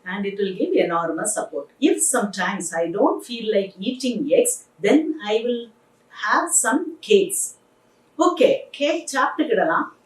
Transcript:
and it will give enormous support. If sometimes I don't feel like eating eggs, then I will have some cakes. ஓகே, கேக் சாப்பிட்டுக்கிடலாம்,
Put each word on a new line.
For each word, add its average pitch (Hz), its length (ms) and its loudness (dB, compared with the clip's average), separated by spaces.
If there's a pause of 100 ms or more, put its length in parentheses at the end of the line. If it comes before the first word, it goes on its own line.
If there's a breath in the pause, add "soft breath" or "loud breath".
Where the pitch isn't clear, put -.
and 202 200 -6
it 196 120 -6
will 190 160 -2
give 320 220 -2
enormous 170 580 0
support. - 340 -6 (120)
If 320 220 4
sometimes 196 720 -2
I 170 140 -2
don't 202 360 0
feel 233 240 -10
like 196 320 0
eating 240 380 -4 (120)
eggs, - 260 4 (260)
then 240 180 6 (240)
I 214 200 0
will 240 180 -2 (520)
have 262 380 -2
some 247 300 2 (200)
cakes. 196 380 4 (800)
ஓகே, 349 300 4 (220)
கேக் 311 360 -2
சாப்பிட்டுக்கிடலாம், 285 800 0 (180)